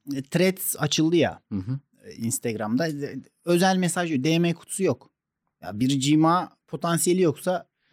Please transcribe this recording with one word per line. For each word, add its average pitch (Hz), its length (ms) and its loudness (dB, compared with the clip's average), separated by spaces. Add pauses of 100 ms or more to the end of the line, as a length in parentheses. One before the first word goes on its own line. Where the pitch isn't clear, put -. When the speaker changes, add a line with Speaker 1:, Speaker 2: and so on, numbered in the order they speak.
(160)
Speaker 1:
e, 135 80 -6
Threads 185 560 0
açıldı 160 360 2
ya, 113 240 2 (120)
Speaker 2:
Hı 107 80 -4
hı. 123 200 -4 (260)
Speaker 1:
e, 98 80 -18
Instagram'da. 113 760 -2
E, 143 280 -8 (300)
özel 180 320 2
mesaj, 175 340 -2 (120)
D 160 160 2
M 170 140 2
kutusu - 300 -8
yok. - 280 -2 (500)
Ya 98 180 -8
bir 135 200 0
cima 156 500 4 (180)
potansiyeli 170 540 0
yoksa 175 460 0 (260)